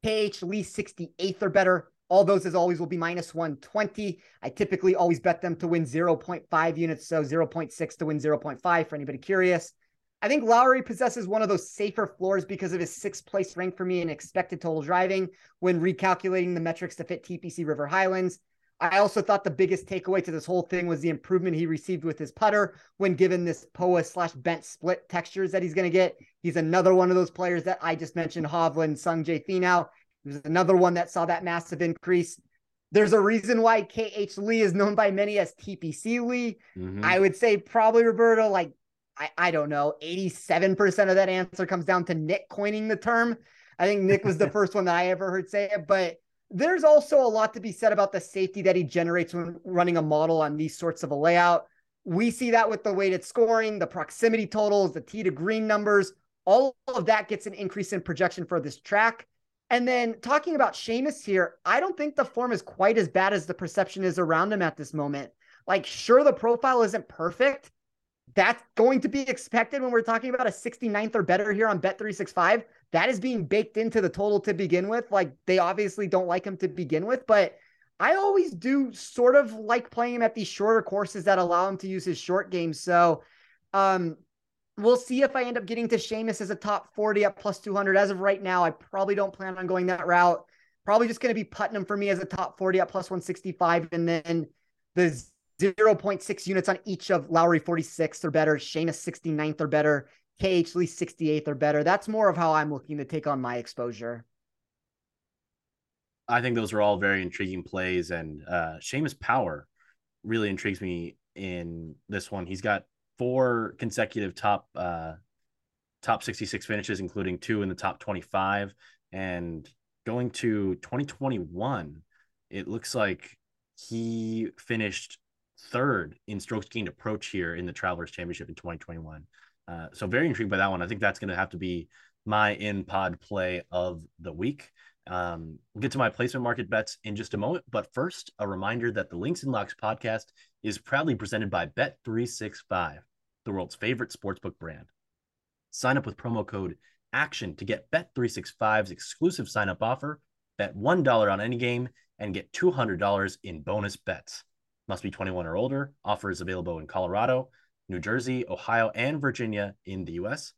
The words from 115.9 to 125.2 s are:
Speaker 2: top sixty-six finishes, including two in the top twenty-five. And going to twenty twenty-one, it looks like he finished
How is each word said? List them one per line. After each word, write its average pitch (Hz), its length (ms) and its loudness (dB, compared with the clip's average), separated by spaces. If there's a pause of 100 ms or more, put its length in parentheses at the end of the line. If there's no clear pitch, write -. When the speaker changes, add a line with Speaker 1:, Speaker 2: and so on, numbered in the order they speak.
Speaker 2:
top 113 200 -2
sixty-six 107 440 -8
finishes, 104 340 -4
including 90 380 -6
two 107 240 -2
in 98 60 -2
the 92 60 -6
top 92 240 -6
twenty-five. 98 720 -4 (400)
And 87 560 -8 (380)
going 120 240 -4
to 104 460 -2
twenty 135 280 -6
twenty-one, 95 1000 -6 (480)
it 95 160 -10
looks 110 280 -10
like 101 420 -2 (400)
he 113 720 -6 (100)
finished - 600 -6 (520)